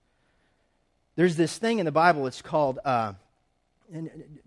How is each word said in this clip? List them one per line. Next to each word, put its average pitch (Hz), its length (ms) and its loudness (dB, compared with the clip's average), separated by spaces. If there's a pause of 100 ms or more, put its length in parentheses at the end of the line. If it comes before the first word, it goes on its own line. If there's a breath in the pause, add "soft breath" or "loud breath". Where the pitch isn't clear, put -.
(1160)
There's 170 180 2
this 160 240 0
thing 226 220 -2
in 170 60 -2
the 151 40 -2
Bible, 151 380 4
it's - 120 -10
called, 143 440 -2
uh, 113 300 0 (760)
and, 160 160 -10
uh, - 40 -14 (340)